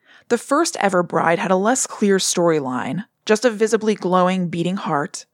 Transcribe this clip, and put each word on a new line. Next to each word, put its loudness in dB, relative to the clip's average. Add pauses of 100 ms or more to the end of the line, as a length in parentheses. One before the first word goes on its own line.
(300)
The 2
first 0
ever 2
bride 0
had -2
a 4
less 0
clear 0
storyline, -2 (220)
just 2
a 2
visibly 0
glowing, 0
beating -4
heart, -4